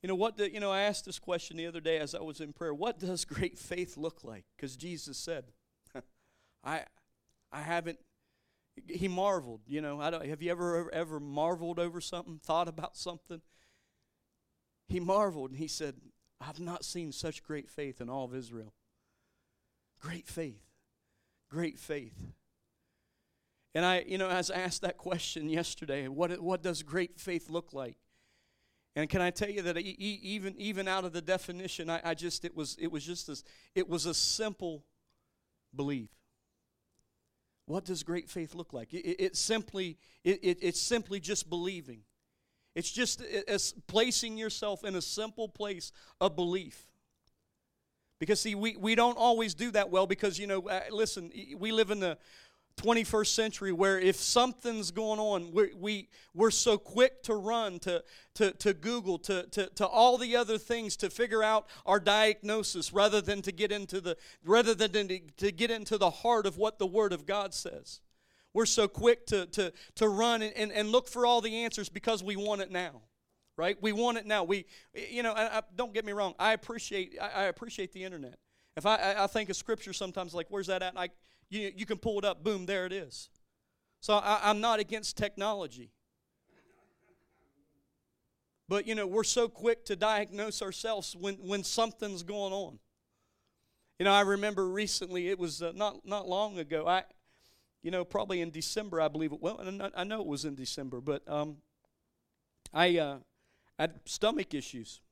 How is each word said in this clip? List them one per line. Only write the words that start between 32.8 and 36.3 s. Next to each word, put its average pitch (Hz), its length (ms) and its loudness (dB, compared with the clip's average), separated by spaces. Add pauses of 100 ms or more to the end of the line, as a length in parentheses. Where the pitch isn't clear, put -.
it 165 100 -2
was 147 140 -6
just 170 240 -10
this, 143 160 -10 (320)
it 185 120 0
was 165 180 -2
a 170 80 -2
simple 180 680 -2 (920)
believe. 139 320 -2 (1600)